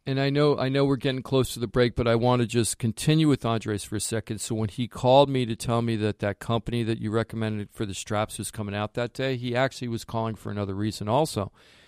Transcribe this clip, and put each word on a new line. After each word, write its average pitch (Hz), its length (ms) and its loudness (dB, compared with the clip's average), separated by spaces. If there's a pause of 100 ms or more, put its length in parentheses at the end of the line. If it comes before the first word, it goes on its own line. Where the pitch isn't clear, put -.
And 135 140 -2
I 139 100 0
know, 143 280 2
I 131 100 -2
know 139 160 2
we're 139 100 4
getting 131 280 -2
close 131 320 0
to - 60 -10
the 117 60 -2
break, 123 300 2
but 120 100 0
I 117 80 4
wanna 120 320 4
just 113 320 0
continue 151 500 2
with - 160 2
Andres 110 380 -2
for - 140 -8
a 101 40 -2
second. 110 400 -4
So - 140 -4
when 110 140 -2
he 123 180 -4
called 131 420 6
me 131 160 0
to 113 120 -4
tell 117 260 0
me 117 140 0
that 104 240 -2
that 101 180 -2
company 117 460 -2
that 113 160 -2
you 110 100 -4
recommended 110 600 -2
for - 120 -6
the 98 100 -8
straps - 440 -4
was 104 140 -8
coming 104 240 -6
out 104 180 -4
that 120 180 -4
day, 131 240 -2
he 120 200 -4
actually 131 320 0
was 117 160 -4
calling 113 320 -2
for 107 160 -10
another 101 240 -4
reason 104 320 -4
also. 120 420 0 (380)